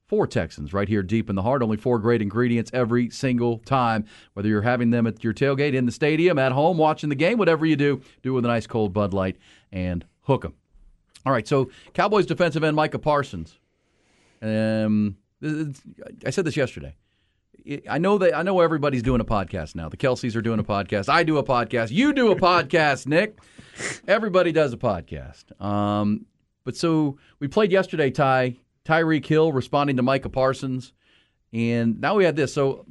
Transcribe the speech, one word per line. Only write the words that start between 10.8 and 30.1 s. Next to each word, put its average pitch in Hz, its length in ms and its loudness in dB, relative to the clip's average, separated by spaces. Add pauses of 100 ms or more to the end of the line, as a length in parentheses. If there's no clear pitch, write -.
All 135 80 0
right, 120 140 0
so 135 240 0 (240)
Cowboys 196 320 2
defensive 160 380 -2
end 151 100 0
Micah 156 240 -2
Parsons. 139 640 -4 (840)
Um, 110 720 0 (240)
th-, 151 260 -4
th-, - 600 -14
I 135 40 -4
said 190 140 -2
this 143 120 -4
yesterday. 82 400 -4 (920)
I 147 100 -2
know 196 200 2
that, 170 180 4
I 160 60 -2
know 190 180 0
everybody's 143 440 2
doing 123 160 2
a 107 40 0
podcast 92 520 -4
now. 80 120 -8
The 78 80 -14
Kelseys 127 380 -2
are 113 80 -2
doing 110 160 0
a 101 60 -2
podcast. 101 440 -2
I 156 140 4
do 156 160 2
a 120 60 0
podcast. 117 480 -2
You 269 200 2
do 240 200 4
a - 40 2
podcast, 156 720 2
Nick. 165 320 0 (720)
Everybody 185 420 2
does 151 220 2
a 110 40 -8
podcast. 82 840 -6
Um, 104 640 0 (380)
but 123 120 -8
so 156 420 0 (200)
we 147 80 -6
played 208 240 2
yesterday, 180 400 2
Ty-, 131 460 0 (280)
Tyreek 160 400 2
Hill 160 280 2
responding 139 440 0
to 127 60 0
Micah 135 260 0